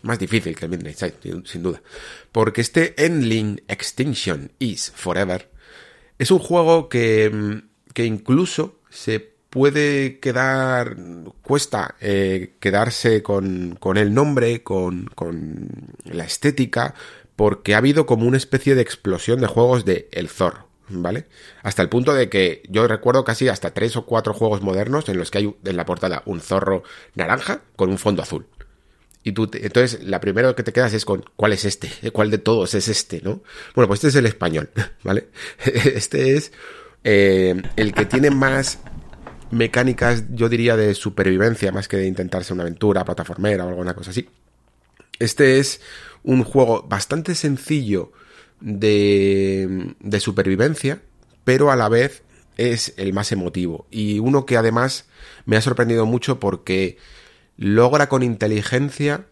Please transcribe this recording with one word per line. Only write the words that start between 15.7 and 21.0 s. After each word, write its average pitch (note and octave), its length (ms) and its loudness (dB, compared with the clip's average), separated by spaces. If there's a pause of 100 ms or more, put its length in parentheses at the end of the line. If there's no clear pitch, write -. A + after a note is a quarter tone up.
la E2+ 200 -8
estética, C3+ 680 -2 (420)
porque G#2 380 2
ha G#2+ 40 6
habido C#3+ 280 4
como A#2 200 2
una B2+ 120 4
especie C3 360 2
de B2+ 80 4
explosión G#2+ 580 -2
de A#2+ 60 0
juegos A#2+ 380 2
de F#2 280 -2
El - 160 -6
Zorro, - 400 -4 (200)
¿vale? F#2+ 380 -6 (360)